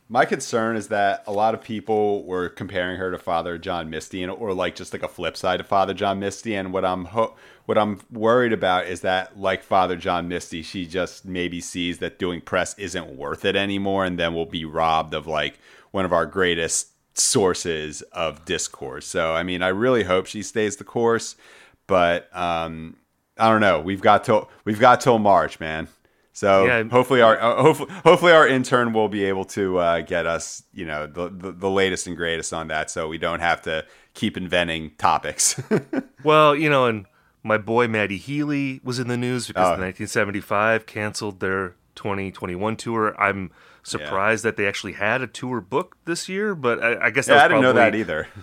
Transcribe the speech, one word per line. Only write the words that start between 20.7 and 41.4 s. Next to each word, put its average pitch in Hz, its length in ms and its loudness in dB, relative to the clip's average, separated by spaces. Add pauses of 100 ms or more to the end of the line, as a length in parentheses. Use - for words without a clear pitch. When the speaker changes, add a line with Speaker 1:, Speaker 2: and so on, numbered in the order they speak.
Speaker 1:
the - 80 -14
course, 117 520 -2 (500)
but, 87 500 2
um, 82 600 -6 (420)
I 113 100 4
don't 110 140 4
know. 90 180 4
We've 92 220 -4
got 104 220 6
till, 107 260 2 (160)
we've 104 140 -2
got 123 200 8
till 120 180 4
March, 95 400 4
man. 80 300 -6 (460)
So 98 300 4
Speaker 2:
Yeah. 117 200 2
Speaker 1:
hopefully 123 360 4
our, 110 180 8
uh, 117 240 2
hopef-, 147 280 4 (140)
hopefully 170 280 8
our 156 160 10
intern 127 460 2
will 107 160 2
be 98 140 -2
able 95 200 0 (120)
to, 95 200 0
uh, 85 240 2
get 82 260 -2
us, 82 360 -6 (100)
you 90 140 -12
know, 76 200 -8
the, 85 220 -8
the, 92 240 -12
the 90 160 -4
latest 95 380 2
and 87 100 -8
greatest 82 380 -4
on 80 140 -6
that, 78 220 -4
so 82 160 -6
we 80 120 -8
don't 85 220 -4
have 85 220 0
to 80 220 -4 (300)
keep 104 240 -4
inventing 85 580 -2
topics. - 640 0 (320)
<laughs> - 320 -10
Speaker 2:
Well, 151 320 6
you 156 140 0
know, 135 160 4
and 110 180 -2 (380)
my 107 160 2
boy 113 280 0
Matty 104 300 -2
Healy 139 640 -4
was 123 160 -6
in 123 100 -4
the 123 100 -2
news 123 280 -4
because 92 300 2
Speaker 1:
Oh. 95 60 -4
Speaker 2:
nineteen 92 240 -8
seventy-five 107 800 0
canceled 104 540 -8